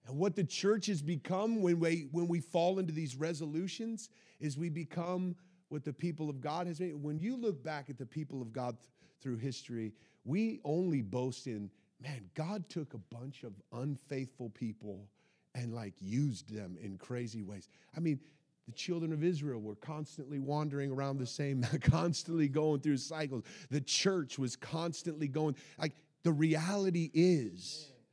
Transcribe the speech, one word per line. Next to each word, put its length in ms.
And 100
what 180
the 80
church 420
has 160
become 600
when 180
we, 320
when 160
we 120
fall 380
into 160
these 220
resolutions 960
is 160
we 140
become 680
what 140
the 100
people 360
of 100
God 280
has 120
made. 140
When 240
you 180
look 280
back 260
at 80
the 80
people 380
of 100
God 260
th-, 100
through 180
history, 560
we 400
only 380
boast 460
in 240
Man, 300
God 340
took 240
a 60
bunch 440
of 100
unfaithful 760
people 580
and, 180
like, 260
used 540
them 260
in 200
crazy 420
ways. 260
I 20
mean, 200
the 60
children 380
of 120
Israel 360
were 160
constantly 600
wandering 540
around 260
the 80
same, 380
<laughs> 80
constantly 680
going 340
through 160
cycles. 460
The 100
church 560
was 180
constantly 720
going, 280
like, 160
the 100
reality 800
is 800